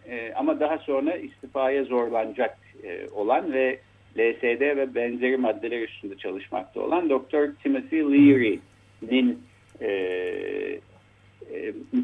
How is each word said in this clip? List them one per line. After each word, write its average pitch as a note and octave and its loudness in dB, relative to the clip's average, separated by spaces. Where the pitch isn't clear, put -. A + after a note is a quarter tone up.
e, A#2 -10
ama D3 -2
daha D3+ 0
sonra D3 -2
istifaya C#3 -2
zorlanacak, A#2 -2
e, F#2 -10
olan B2 0
ve C3 0
L A2+ 2
S A#2+ 0
D C#3+ 2
ve C3 -2
benzeri B2 0
maddeler A#2 -2
üstünde G2+ -10
çalışmakta F#2+ -8
olan D3+ 0
doktor C#3+ 2
Timothy C#3 0
Leary'nin, B2+ 4
e, A2+ -2
e, - -6